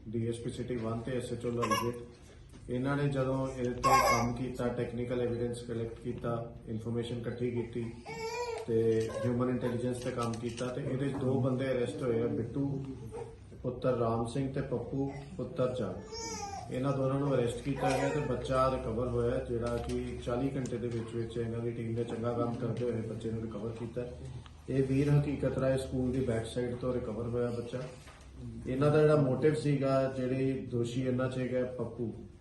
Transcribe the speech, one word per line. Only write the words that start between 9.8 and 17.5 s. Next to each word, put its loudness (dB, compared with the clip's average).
ਤੇ -2
ਕੰਮ 0
ਕੀਤਾ -4
ਤੇ -4
ਇਹਦੇ 0
'ਚ -2
ਦੋ 2
ਬੰਦੇ 2
ਅਰੈਸਟ 0
ਹੋਏ 2
ਆ, 2
ਬਿੱਟੂ -2
ਪੁੱਤਰ 0
ਰਾਮ 2
ਸਿੰਘ -2
ਤੇ -2
ਪੱਪੂ -2
ਪੁੱਤਰ 0
ਜੱਗ। -2
ਇਹਨਾਂ 0
ਦੋਨਾਂ 2
ਨੂੰ 4
ਅਰੈਸਟ 2